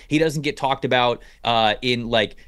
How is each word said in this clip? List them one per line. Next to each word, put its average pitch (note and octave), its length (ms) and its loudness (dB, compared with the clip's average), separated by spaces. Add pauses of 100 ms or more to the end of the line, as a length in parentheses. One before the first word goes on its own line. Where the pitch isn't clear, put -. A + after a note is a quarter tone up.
he D3+ 120 0
doesn't D#3 240 -2
get C#3+ 120 -4
talked C3+ 300 -2
about, B2 380 0 (200)
uh, A2+ 380 2
in, A#2+ 280 -2
like, A2 260 0 (120)